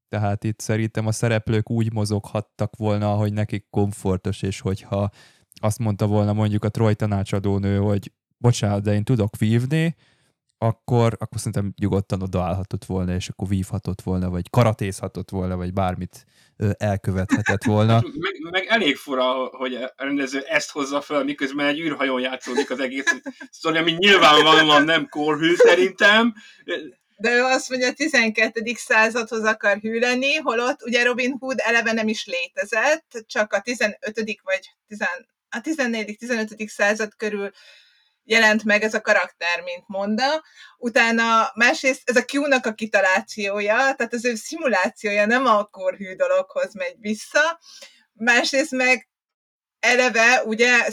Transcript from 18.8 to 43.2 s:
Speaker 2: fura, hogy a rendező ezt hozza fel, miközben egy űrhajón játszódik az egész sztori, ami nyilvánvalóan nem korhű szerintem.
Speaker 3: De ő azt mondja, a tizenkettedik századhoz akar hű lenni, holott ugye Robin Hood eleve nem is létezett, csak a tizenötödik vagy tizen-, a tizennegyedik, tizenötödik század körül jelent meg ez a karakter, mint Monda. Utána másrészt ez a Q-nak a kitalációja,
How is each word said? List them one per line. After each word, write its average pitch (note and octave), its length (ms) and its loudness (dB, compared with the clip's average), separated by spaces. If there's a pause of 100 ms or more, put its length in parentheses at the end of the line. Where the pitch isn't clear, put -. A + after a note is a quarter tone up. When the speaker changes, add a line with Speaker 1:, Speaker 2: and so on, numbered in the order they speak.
Speaker 2:
fura, B2+ 380 -2
hogy B2+ 400 -6
a B2 220 -8
rendező C#3 440 -4
ezt D3+ 300 -2
hozza C#3+ 300 -4
fel, C#3+ 240 -2
miközben C#3+ 420 -4
egy C#4+ 120 0
űrhajón C3+ 420 -2
játszódik B2+ 500 -4
az B2+ 100 -4
egész C3+ 400 -4 (300)
sztori, D#3+ 280 -4
ami E3 140 0
nyilvánvalóan D#3 920 6
nem D#3+ 240 0
korhű D#3 460 0
szerintem. G#3+ 800 6 (840)
Speaker 3:
De A#3 180 0
ő B3 80 4
azt B3+ 260 0
mondja, B3+ 200 -2
a - 40 0
tizenkettedik A3+ 840 0
századhoz A3+ 640 0
akar G#3+ 340 2
hű A3 200 -4
lenni, B3 360 2
holott B3+ 480 -2
ugye A#3+ 220 0
Robin B3 340 0
Hood C4 240 -4
eleve A3+ 300 0
nem A3 160 -2
is A3 180 -4
létezett, A3 1000 -2
csak G#3+ 260 -2
a G3+ 80 0
tizenötödik G#3+ 840 -6
vagy F#3+ 280 -4 (160)
tizen-, G#3 400 -6 (220)
a A#3 120 -8
tizennegyedik, A3+ 580 -4
tizenötödik A3 500 -6
század G#3+ 480 -2
körül G3+ 340 -6 (760)
jelent G#3+ 380 4
meg G#3+ 180 2
ez G#3+ 120 0
a G#3 60 0
karakter, F3 600 0
mint F3 260 -10
Monda. A3 560 -2 (360)
Utána A3+ 760 2
másrészt C4 560 0
ez A#3 60 0
a A#3+ 160 4
Q-nak C#4 340 2
a A3 60 0
kitalációja, G3+ 1040 0